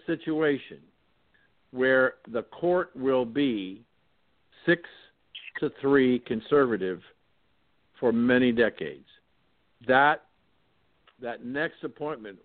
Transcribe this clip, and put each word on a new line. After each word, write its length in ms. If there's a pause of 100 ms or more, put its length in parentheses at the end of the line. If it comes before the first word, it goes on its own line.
situation 720 (920)
where 440 (140)
the 140
court 520
will 300
be 580 (840)
six 160 (760)
to 120 (100)
three 400
conservative 800 (1000)
for 140
many 400
decades. 540 (840)
That, 360 (960)
that 240
next 400
appointment 600